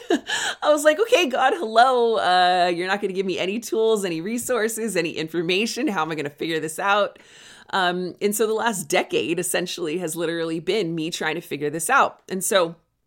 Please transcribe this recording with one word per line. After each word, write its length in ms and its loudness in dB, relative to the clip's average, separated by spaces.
<laughs> 60 -8
I 600 0
was 140 4
like, 160 6
"Okay, 260 4
God, 300 2
hello. 600 4
Uh, 520 4
you're 180 -2
not 140 -2
gonna 120 -4
give 140 -2
me 120 -2
any 200 -2
tools, 460 2
any 160 -4
resources, 760 -2
any 140 0
information. 800 -2
How 140 -2
am 80 -4
I 40 -4
gonna 160 -6
figure 300 -4
this 180 -8
out?" 400 0
Um, 500 -2
and 160 0
so 100 2
the 60 0
last 320 -2
decade 540 -2
essentially 600 -4
has 160 -6
literally 460 -4
been 340 -2
me 160 -4
trying 260 -4
to 40 -6
figure 300 -6
this 180 -6
out. 400 2
And 160 -6
so 320 0